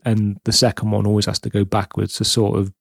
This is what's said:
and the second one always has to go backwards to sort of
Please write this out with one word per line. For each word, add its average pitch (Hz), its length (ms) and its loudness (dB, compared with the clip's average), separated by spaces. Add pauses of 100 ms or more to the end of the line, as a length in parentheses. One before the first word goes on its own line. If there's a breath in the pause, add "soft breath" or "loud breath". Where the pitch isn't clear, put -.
and 107 400 0
the 113 80 0
second 110 380 2
one 104 140 0
always 104 200 2
has - 140 -4
to - 100 -8
go 101 160 2
backwards 101 500 -4
to - 80 -4
sort 104 340 2
of 95 240 -2